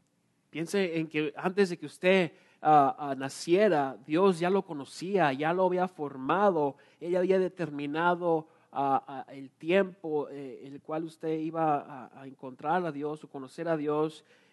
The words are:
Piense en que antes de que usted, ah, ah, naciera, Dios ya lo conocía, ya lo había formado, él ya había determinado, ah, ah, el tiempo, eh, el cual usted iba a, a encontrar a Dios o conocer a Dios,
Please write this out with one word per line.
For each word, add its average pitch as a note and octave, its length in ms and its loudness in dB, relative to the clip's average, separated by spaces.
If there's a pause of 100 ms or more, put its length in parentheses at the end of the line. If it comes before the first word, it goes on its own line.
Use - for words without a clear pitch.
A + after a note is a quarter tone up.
(520)
Piense E3 460 -2
en D#3+ 100 -2
que D3+ 300 -2
antes F3+ 320 0
de E3+ 80 -6
que D3+ 80 -12
usted, F3+ 460 2 (300)
ah, D3 380 6
ah, C#3 160 -6
naciera, C#3+ 920 2
Dios E3+ 340 4
ya F3 100 0
lo G3 140 2
conocía, D#3+ 680 0
ya D3+ 220 -2
lo F#3 120 2
había F3+ 220 2
formado, D3 880 0 (240)
él E3+ 120 -8
ya F3+ 80 0
había F#3 200 2
determinado, E3 1080 0 (240)
ah, C#3 360 0
ah, C3+ 240 -12
el C#3 200 -16
tiempo, E3 800 -2
eh, C3+ 360 -14
el C#3 160 -16
cual D#3+ 240 -6
usted D#3+ 340 -6
iba D#3+ 380 0
a, B2 440 -14
a C3+ 60 -16
encontrar C#3+ 580 -4
a D#3+ 60 -4
Dios D3 320 -8
o C#3+ 60 -20
conocer C#3+ 400 -10
a E3 80 2
Dios, D3+ 480 -2 (260)